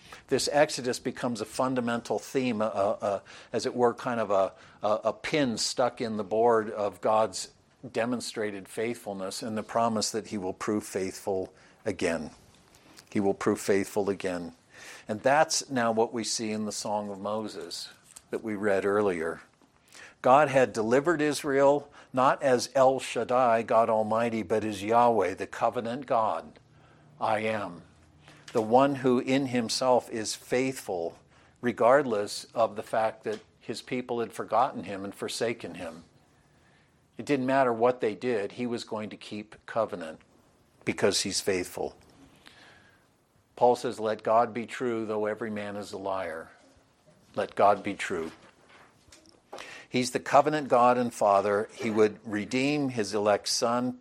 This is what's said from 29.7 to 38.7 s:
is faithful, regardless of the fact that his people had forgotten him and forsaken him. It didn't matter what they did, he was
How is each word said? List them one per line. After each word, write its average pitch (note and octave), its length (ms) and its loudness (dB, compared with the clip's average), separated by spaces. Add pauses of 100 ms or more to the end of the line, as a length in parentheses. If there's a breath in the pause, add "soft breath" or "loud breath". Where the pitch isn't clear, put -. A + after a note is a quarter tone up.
is A2 260 -6
faithful, B2 800 -4 (440 soft breath)
regardless A#2+ 920 2
of A2 200 2
the G#2+ 80 -8
fact A2 420 -2
that G#2+ 140 -4 (220)
his A2+ 200 -10
people B2 380 -6
had G#2+ 140 -6
forgotten A2 500 -2
him G2 220 -10
and G2 80 -10
forsaken A2+ 640 -6
him. E2+ 280 -12 (1120 soft breath)
It A2+ 80 -12
didn't C3 220 0
matter C3+ 260 4
what B2 260 2
they A2 140 0
did, G#2 380 -2
he B2 160 -6
was A#2 160 -6